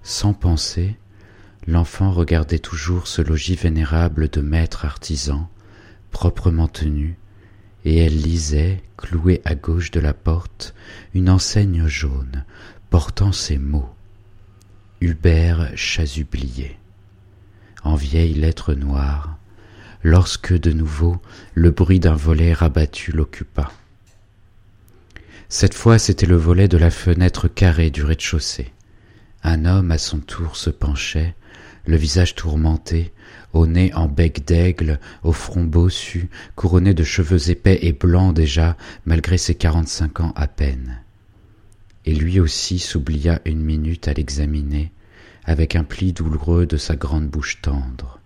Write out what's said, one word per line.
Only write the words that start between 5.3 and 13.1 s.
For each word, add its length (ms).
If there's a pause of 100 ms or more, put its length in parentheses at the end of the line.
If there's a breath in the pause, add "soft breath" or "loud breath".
proprement 580
tenu, 480 (680 soft breath)
et 140
elle 180
lisait, 680 (140)
clouée 480
à 100
gauche 360
de 100
la 140
porte, 600 (380 loud breath)
une 160
enseigne 580
jaune 580 (440 loud breath)
portant 440